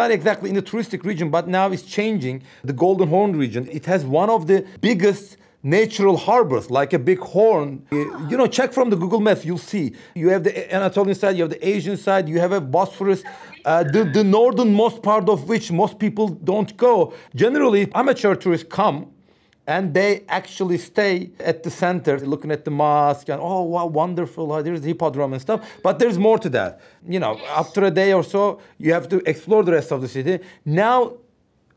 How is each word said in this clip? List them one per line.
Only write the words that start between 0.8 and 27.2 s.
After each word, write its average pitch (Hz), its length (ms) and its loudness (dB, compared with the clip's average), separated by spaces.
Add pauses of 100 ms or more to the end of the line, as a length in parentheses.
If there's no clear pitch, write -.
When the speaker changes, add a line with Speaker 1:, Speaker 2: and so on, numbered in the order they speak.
Speaker 1:
region, 170 260 -4
but 170 180 -2
now 185 260 2
it's - 80 -8 (160)
changing. 190 380 -2 (340)
The - 20 -2 (120)
Golden 185 240 2
Horn 190 240 2 (120)
region, 123 260 -6
it 151 160 -10
has 175 180 0
one 156 260 0
of 214 160 0
the 190 180 4 (160)
biggest 196 560 0 (260)
natural 196 540 2
harbors, 165 540 0
like 135 240 0
a 170 40 4
big 170 200 0
horn. 185 500 2 (240)
You, 147 100 0 (280)
you 247 80 -2
know, 262 80 4
check 254 260 -2
from 254 160 2
the 208 80 2
Google 180 240 0
Maps, 208 240 2
you'll 170 140 -4
see. - 360 -6 (200)
You 170 160 2
have 185 140 2
the 196 300 -4
Anatolian 196 400 0
side, 196 220 0
you 170 60 0
have 160 80 -2
the 165 180 -6
Asian 196 300 -2
side, 190 320 0
you 165 100 0
have 180 120 0
a 196 100 0
Bosphorus, 190 600 -2 (440)
uh, 165 180 2
the, 175 200 2
the 185 200 2
northernmost 214 800 2
part 208 260 2
of 165 220 0
which 226 200 -2
most 196 280 0
people 214 300 -2
don't 185 500 -4
go. 233 340 4 (220)
Generally, 220 600 2
amateur 240 400 2
tourists 170 360 -2
come 190 280 0 (680)
and 170 260 -2
they 196 360 2
actually 180 500 -4
stay - 520 -2 (100)
at 160 220 -4
the 170 80 -8
center, 143 500 0
looking 139 300 -4
at 147 140 -4
the 156 60 -6
mosque 147 580 2
and, 143 120 -4
"Oh, 185 220 -2
wow, 170 240 -2
wonderful, 165 680 -4
oh, 156 100 -4
there's 165 180 -6
the 139 80 -8
hippodrome 143 460 -2
and 131 80 -8
stuff." 220 180 -2 (220)
But 147 160 0
there's 226 200 2
more 220 200 4
to 220 100 -6 (100)
that. 92 220 -6 (260)
You 185 140 -4